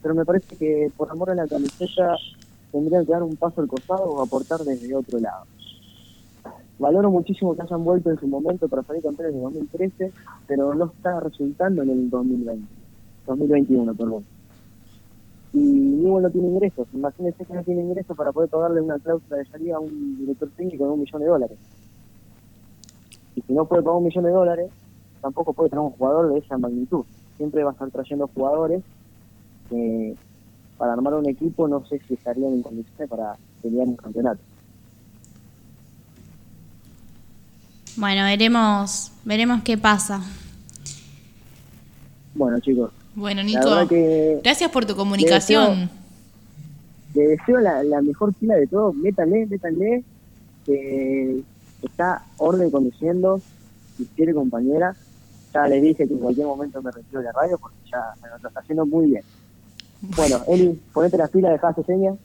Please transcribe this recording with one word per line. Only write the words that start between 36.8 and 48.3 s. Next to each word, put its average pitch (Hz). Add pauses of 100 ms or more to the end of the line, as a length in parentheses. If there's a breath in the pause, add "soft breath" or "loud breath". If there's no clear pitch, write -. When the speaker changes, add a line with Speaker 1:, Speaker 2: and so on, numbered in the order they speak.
Speaker 2:
Bueno, 196
veremos, 208 (120)
veremos 226
qué 226
pasa. 208 (2000 loud breath)
Speaker 1:
Bueno, 240
chicos, 233 (240)
Speaker 3:
Bueno, 202
Speaker 1:
la 202
Speaker 3:
Nico, 240
Speaker 1:
verdad 175
que 160
Speaker 3:
gracias 294
por 247
tu 202
Speaker 1:
le 190
Speaker 3:
comunicación. 196
Speaker 1:
deseo, 180 (1300)
le 147
deseo 240
la, 156
la 147
mejor 170